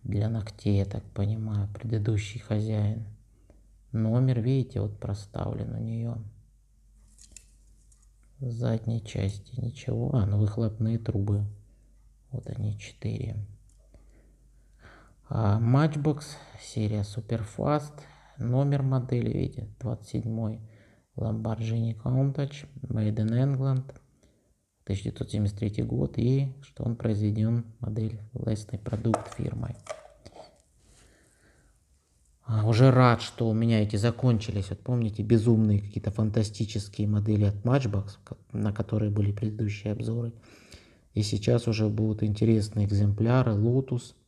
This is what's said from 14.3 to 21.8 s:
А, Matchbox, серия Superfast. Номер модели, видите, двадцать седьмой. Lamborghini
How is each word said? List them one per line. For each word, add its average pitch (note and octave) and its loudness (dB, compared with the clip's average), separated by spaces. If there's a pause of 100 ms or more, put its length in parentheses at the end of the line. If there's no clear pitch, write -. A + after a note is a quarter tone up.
А, G#2+ 4
Matchbox, D3 2 (360)
серия G#2+ -2
Superfast. A#2 -4 (460)
Номер C3+ 2
модели, B2 0
видите, G#2+ -4 (100)
двадцать - -6
седьмой. A2+ -4 (560)
Lamborghini A2 -2